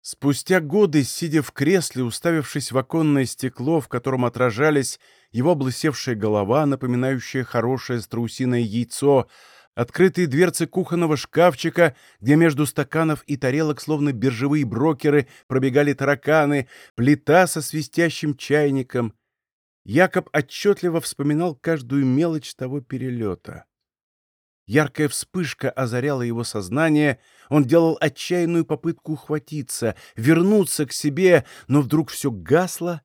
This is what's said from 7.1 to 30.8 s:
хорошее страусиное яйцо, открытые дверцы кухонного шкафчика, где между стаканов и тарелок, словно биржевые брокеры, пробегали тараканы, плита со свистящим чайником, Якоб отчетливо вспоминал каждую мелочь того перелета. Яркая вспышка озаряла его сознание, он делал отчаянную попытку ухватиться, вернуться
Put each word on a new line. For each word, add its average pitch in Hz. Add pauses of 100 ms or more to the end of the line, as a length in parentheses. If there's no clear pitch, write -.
хорошее 120
страусиное 120
яйцо, 120 (480)
открытые 175
дверцы 160
кухонного 170
шкафчика, 165 (240)
где 127
между 151
стаканов 156
и 143
тарелок, 143
словно 147
биржевые 131
брокеры, 143 (180)
пробегали 135
тараканы, 143 (300)
плита 147
со 165
свистящим 156
чайником, 135 (720)
Якоб 175
отчетливо 175
вспоминал 151
каждую 139
мелочь 151
того 135
перелета. 110 (1040)
Яркая 147
вспышка -
озаряла 127
его 117
сознание, 143 (300)
он 147
делал 165
отчаянную 170
попытку 160
ухватиться, 147 (180)
вернуться 165